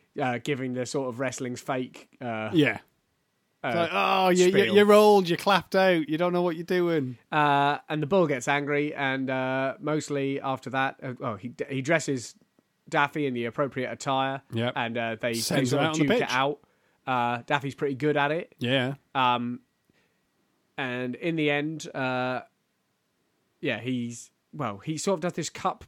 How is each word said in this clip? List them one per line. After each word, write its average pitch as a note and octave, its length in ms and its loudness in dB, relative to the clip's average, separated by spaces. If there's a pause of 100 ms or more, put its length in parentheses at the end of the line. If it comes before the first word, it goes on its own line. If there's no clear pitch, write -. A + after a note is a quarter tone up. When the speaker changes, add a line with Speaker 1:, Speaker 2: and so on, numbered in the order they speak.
(220)
Speaker 1:
uh, B2 220 -2
giving C3 300 -4
the B2 120 -4
sort C3+ 240 -4
of A#2 100 -8
wrestling's B2 420 -6
fake, C3 460 -6 (140)
uh, A2 320 -6
Speaker 2:
Yeah. C3 260 4 (840)
Speaker 1:
uh, D3 40 -4
Speaker 2:
It's A#2+ 80 -2
like, E3+ 180 2
"Oh, F#3+ 360 2
you, F3+ 160 6
you, F#3 60 6
Speaker 1:
spiel. G3+ 240 4
Speaker 2:
you're G#3 180 8
old, G#3 340 8
you're E3+ 120 0
clapped F#3+ 360 2
out, F#3 320 4
you D#3 120 -2
don't F3 140 2
know F3 100 2
what F3 120 0
you're E3+ 100 -10
doing." E3 520 0 (140)
Speaker 1:
Uh, C#3+ 480 2 (100)
and D#3 140 -4
the C#3+ 40 -4
bull F3+ 200 4
gets C3+ 200 -2
angry, C#3+ 460 0
and, C3+ 380 -2
uh, C3 480 -2
mostly C#3 600 -4
after C3 300 -6
that, C3+ 320 -2
uh, C3 200 -8
oh, B2 140 -6
he, G2 160 -12 (160)
he C3+ 140 -6
dresses C#3+ 540 -2 (520)
Daffy D3 380 0
in C3 80 -2
the A#2 120 -4
appropriate B2 460 -4
attire, C3+ 520 -2 (100)
Speaker 2:
Yep. A#2 220 -2
Speaker 1:
and, A#2 240 -4
uh, A#2 200 -2
they, A#2+ 140 -2
they A#2 60 -4
Speaker 2:
Sends C3+ 320 0
Speaker 1:
sort C#3 100 2
Speaker 2:
him D3+ 60 2
Speaker 1:
of - 20 0
Speaker 2:
out D3+ 60 -2
on D#3+ 40 -2
the D3+ 60 4
Speaker 1:
duke F#3+ 120 4
it - 20 2
Speaker 2:
pitch. - 120 -2
Speaker 1:
out. C3+ 280 0 (480)
Uh, A#2+ 400 0
Daffy's C#3 260 -2
pretty C#3+ 220 -4
good D3 220 0
at C#3+ 140 2
it. E3 280 -6
Speaker 2:
Yeah. C3 360 0 (200)
Speaker 1:
Um, B2 460 0 (1160)
and B2+ 380 -6
in E3 220 -4
the D3+ 120 2
end, D3+ 460 -2
uh, B2+ 460 -2 (1200)
yeah, B2 180 -2
he's, A#2+ 500 -8 (240)
well, A2+ 260 -8
he D#3 180 -8
sort F#3+ 200 -2
of D3+ 40 -10
does F3 120 -4
this E3 160 -6
cup - 380 -6